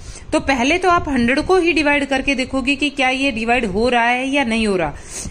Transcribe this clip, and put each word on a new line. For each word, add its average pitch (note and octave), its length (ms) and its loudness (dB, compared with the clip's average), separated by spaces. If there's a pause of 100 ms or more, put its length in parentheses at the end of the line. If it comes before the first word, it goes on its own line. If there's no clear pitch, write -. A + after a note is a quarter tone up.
(320)
तो D#4 100 2
पहले C4+ 360 0
तो F4+ 120 2
आप F4 180 2
हंड्रेड B3+ 340 2
को F#4 160 4
ही E4+ 140 2
divide C#4+ 340 2
करके C4+ 280 0
देखोगे C4 420 -2
कि D4 140 -2
क्या C4 200 0
ये C4 220 0
divide A3+ 340 0
हो G#3 220 0
रहा A#3+ 160 2
है B3 240 0
या C#4 160 0
नहीं A3+ 220 0
हो G3 100 2
रहा। D#3 180 -2 (360)